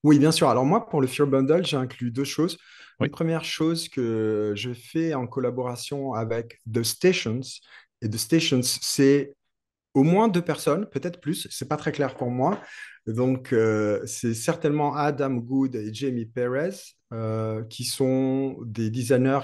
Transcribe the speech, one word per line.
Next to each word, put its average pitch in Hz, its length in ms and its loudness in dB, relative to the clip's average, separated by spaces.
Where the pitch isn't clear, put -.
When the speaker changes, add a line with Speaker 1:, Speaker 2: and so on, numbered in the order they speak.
Speaker 1:
Oui, 147 160 8
bien 147 140 6
sûr. 156 180 4
Alors 127 160 2
moi, 214 200 2
pour 156 140 0
le 135 60 2
Fear 143 220 0
Bundle, 135 360 2
j'ai 147 140 -2
inclus 127 320 -4
deux 123 140 -4
choses. 165 340 -2
Speaker 2:
Oui. 113 60 0
Speaker 1:
Une 147 40 -4
première 165 320 -2
chose 165 460 -2
que 110 680 0
je 113 200 -6
fais 160 400 -4
en 127 120 -4
collaboration 123 880 -4
avec 113 480 -4
The 117 120 0
Stations. 123 580 0
Et 110 80 -2
The - 80 -4
Stations, 160 440 2
c'est 139 720 2
au 135 80 6
moins 190 260 6
deux 175 140 2
personnes, 165 480 -2
peut-être 170 300 -6
plus, - 300 -6
c'est - 160 -10
pas 151 120 -2
très - 120 -2
clair 139 260 -2
pour 123 140 -4
moi. 135 300 0
Donc, 127 480 0
euh, 107 500 2
c'est - 300 -4
certainement 147 600 0
Adam 143 360 0
Good 127 440 -2
et 110 180 -6
Jamie 120 340 -4
Perez, 127 500 -2
euh, 110 500 -4
qui 113 200 -12
sont 131 800 0
des 110 260 -4
designers 127 540 2